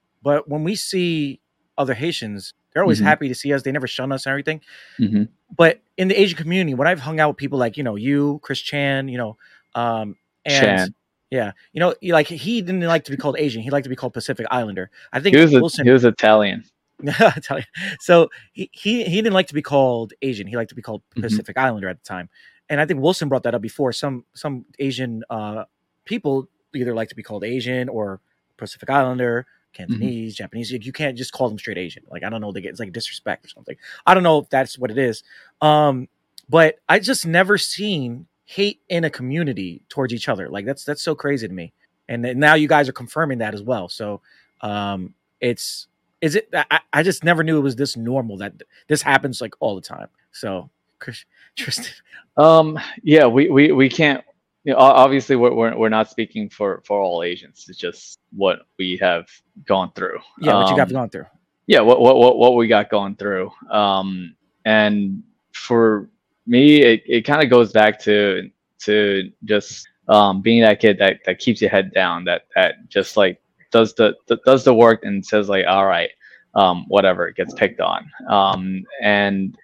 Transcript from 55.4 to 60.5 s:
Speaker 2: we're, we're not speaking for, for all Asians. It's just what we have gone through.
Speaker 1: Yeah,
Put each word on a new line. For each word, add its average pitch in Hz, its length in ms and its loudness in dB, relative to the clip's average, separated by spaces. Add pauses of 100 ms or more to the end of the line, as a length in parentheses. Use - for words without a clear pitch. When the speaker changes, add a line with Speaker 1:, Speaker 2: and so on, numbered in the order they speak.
Speaker 2:
we're, 113 220 0
we're 113 120 0
not 110 220 0
speaking 107 400 -8
for, 98 340 -4
for 101 160 -2
all 87 220 -2
Asians. - 460 -10
It's 90 100 -20
just - 400 -12 (180)
what 92 260 -2 (160)
we 90 220 -6
have 87 260 -2 (380)
gone 95 300 -2
through. 92 240 -10 (220)
Speaker 1:
Yeah, 147 140 2